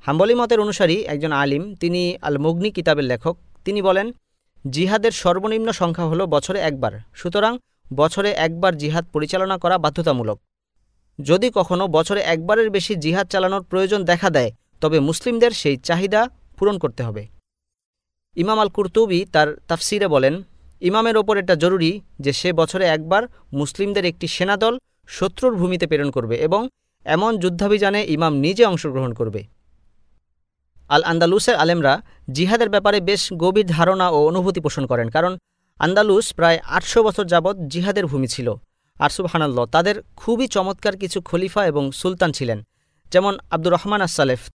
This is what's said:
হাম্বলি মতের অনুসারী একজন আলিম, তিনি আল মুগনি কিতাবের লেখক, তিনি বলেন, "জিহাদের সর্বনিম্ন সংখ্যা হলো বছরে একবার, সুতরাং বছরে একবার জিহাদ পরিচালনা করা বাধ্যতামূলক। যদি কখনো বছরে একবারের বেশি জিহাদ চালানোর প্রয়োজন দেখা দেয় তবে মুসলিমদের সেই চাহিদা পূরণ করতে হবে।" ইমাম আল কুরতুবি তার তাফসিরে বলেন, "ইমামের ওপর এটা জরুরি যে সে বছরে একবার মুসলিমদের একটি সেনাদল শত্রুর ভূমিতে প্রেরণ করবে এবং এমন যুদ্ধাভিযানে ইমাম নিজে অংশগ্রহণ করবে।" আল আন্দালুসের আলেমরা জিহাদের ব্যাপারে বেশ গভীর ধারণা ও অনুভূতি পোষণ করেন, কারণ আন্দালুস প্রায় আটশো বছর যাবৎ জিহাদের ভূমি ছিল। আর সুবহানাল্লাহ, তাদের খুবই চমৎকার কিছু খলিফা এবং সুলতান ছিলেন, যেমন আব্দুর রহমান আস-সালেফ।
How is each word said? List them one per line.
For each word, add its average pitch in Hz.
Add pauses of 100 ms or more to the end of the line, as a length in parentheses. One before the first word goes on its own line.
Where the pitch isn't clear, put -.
হাম্বলি 185
মতের 233
অনুসারী 202
একজন 156
আলিম, 143
তিনি 175
আল 147
মুগনি 170
কিতাবের 156
লেখক, 127 (280)
তিনি 202
বলেন, 190 (580)
"জিহাদের 196
সর্বনিম্ন 214
সংখ্যা 170
হলো 170
বছরে 165
একবার, 131 (140)
সুতরাং 208 (360)
বছরে 165
একবার 165
জিহাদ 156
পরিচালনা 185
করা 180
বাধ্যতামূলক। 143 (840)
যদি 185
কখনো 185
বছরে 165
একবারের 196
বেশি 202
জিহাদ 175
চালানোর 190
প্রয়োজন 190
দেখা 175
দেয় 127 (280)
তবে 156
মুসলিমদের 233
সেই 143
চাহিদা 190 (300)
পূরণ 202
করতে 135
হবে।" 107 (1080)
ইমাম 208
আল 208
কুরতুবি 190
তার 151 (120)
তাফসিরে 196
বলেন, 147 (380)
"ইমামের 220
ওপর 208
এটা 185
জরুরি 180 (200)
যে 139
সে 180
বছরে 165
একবার 165 (300)
মুসলিমদের 196
একটি 170
সেনাদল 202 (280)
শত্রুর 202
ভূমিতে 180
প্রেরণ 143
করবে 120
এবং 185 (360)
এমন 208
যুদ্ধাভিযানে 196
ইমাম 160
নিজে 180
অংশগ্রহণ 131
করবে।" 107 (1400)
আল 147
আন্দালুসের 170
আলেমরা 156 (300)
জিহাদের 208
ব্যাপারে 208
বেশ 196
গভীর 180
ধারণা 180
ও 151
অনুভূতি 180
পোষণ 143
করেন, 117
কারণ 175 (400)
আন্দালুস 202
প্রায় 165
আটশো 190
বছর 208
যাবৎ 175 (120)
জিহাদের 185
ভূমি 135
ছিল। 120 (460)
আর 143
সুবহানাল্লাহ, 151
তাদের 180 (140)
খুবই 240
চমৎকার 196
কিছু 190
খলিফা 180
এবং 147
সুলতান 185
ছিলেন, 113 (480)
যেমন 196 (120)
আব্দুর 170
রহমান 202
আস-সালেফ। 139